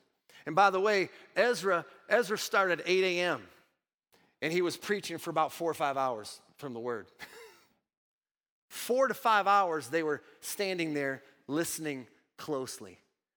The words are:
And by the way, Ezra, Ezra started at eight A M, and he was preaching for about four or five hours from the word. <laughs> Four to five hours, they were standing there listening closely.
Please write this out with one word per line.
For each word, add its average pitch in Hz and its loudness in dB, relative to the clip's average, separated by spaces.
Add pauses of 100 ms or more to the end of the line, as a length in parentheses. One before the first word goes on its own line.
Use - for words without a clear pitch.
(480)
And 160 -6
by 196 6
the 185 0
way, 196 2 (260)
Ezra, 185 2 (240)
Ezra 214 2
started 190 2
at 160 -4
eight 185 4
A 180 0
M, 160 -2 (1000)
and 151 -2
he 180 2
was 170 -2
preaching 185 -6
for - -8
about 156 0
four 170 -4
or 151 -4
five 143 -2
hours 123 -4 (160)
from 135 -10
the 117 -8
word. 117 -6 (140)
<laughs> - -20
Four 254 0
to 214 -4
five 208 4
hours, 175 4
they 165 0
were 151 -2 (180)
standing 175 -2
there 135 -2 (260)
listening 151 -4 (320)
closely. 123 -6 (380)